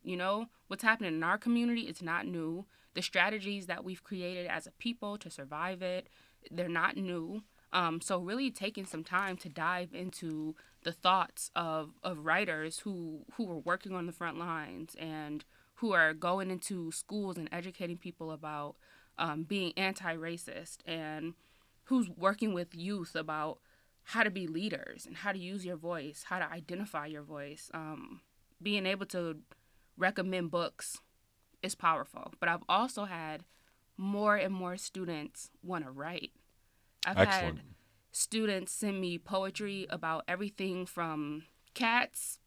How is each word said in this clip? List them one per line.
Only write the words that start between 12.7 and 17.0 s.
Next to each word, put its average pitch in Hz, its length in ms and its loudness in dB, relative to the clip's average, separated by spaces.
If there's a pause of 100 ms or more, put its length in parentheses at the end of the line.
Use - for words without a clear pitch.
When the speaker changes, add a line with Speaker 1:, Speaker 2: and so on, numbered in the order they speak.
Speaker 1:
who, 170 540 -4
who 208 180 -2
are 160 80 -4
working 185 340 0
on 175 140 -2
the 170 60 -6
front 165 260 -4
lines 160 580 -4
and 151 460 -6 (320)
who 226 160 2
are 160 220 8
going 180 360 2
into 180 420 -4
schools 196 460 -4